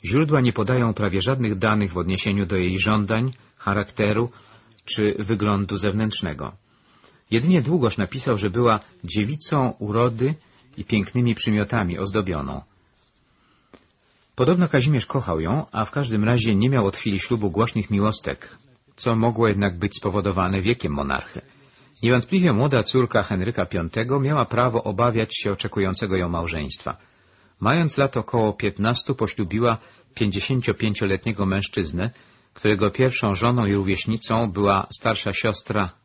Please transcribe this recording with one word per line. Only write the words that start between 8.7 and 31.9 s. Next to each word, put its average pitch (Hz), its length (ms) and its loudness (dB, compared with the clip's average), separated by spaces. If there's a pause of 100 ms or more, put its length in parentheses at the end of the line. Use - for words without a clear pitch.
dziewicą 117 760 -2
urody 117 560 0 (420)
i - 80 -10
pięknymi 113 500 0
przymiotami 104 640 0
ozdobioną. 90 600 -4 (1700)
Podobno 170 320 4
Kazimierz 139 380 2
kochał 90 340 -2
ją, 98 320 -2
a 107 140 -2
w - 60 -14
każdym 113 320 -2
razie 113 320 4
nie 110 140 4
miał 123 160 2
od 98 120 -2
chwili 98 220 -2
ślubu 104 320 -2
głośnych 107 380 0
miłostek, - 680 -2 (380)
co 117 200 0
mogło 113 320 2
jednak 98 320 0
być 101 180 -4
spowodowane 95 640 0
wiekiem 95 320 0
monarchy. 69 480 -6 (640)
Niewątpliwie 127 500 4
młoda 127 300 2
córka 120 400 2
Henryka 98 420 -2
Piątego 113 540 -2
miała 139 260 0
prawo 117 380 0
obawiać 110 540 0
się 104 140 -2
oczekującego 95 680 -2
ją 87 120 0
małżeństwa. 80 680 -6 (640)
Mając 147 380 2
lat 139 200 0
około 110 360 0
piętnastu, 113 600 -2
poślubiła 110 640 0 (380)
pięćdziesięciopięcioletniego 101 1300 0
mężczyznę, 95 680 -2 (420)